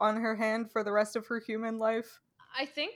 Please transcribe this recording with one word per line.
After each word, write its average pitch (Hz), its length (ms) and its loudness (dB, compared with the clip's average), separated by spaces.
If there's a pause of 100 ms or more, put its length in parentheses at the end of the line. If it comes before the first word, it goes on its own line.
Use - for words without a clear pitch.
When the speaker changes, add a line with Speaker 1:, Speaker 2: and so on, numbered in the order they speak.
Speaker 1:
on 214 200 4
her 226 140 0
hand 220 380 0
for 220 100 2
the 202 100 -2
rest 214 240 4
of 220 100 -6
her 233 120 -2
human 226 400 -4
life? 226 420 0 (360)
Speaker 2:
I 269 100 0
think, 302 300 -4